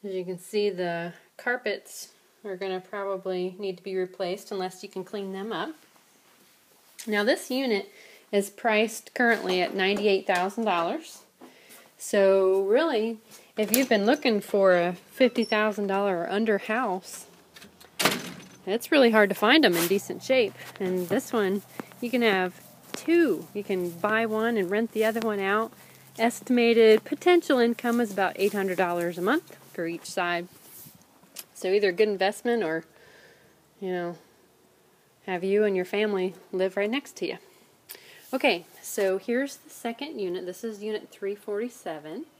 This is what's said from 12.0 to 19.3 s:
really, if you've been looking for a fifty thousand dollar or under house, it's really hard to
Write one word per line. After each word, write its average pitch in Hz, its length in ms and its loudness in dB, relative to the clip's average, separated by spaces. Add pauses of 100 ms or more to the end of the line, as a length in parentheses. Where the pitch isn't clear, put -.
really, 226 560 2 (380)
if 214 180 0
you've 262 140 2
been 202 160 4
looking 233 360 2
for 196 340 4
a 175 220 0 (120)
fifty 240 360 2
thousand 208 420 0
dollar 196 300 0
or 170 120 -4
under 214 280 0
house, 214 680 -4 (1400)
it's 370 260 -2
really 269 200 8
hard 208 180 6
to 196 60 -2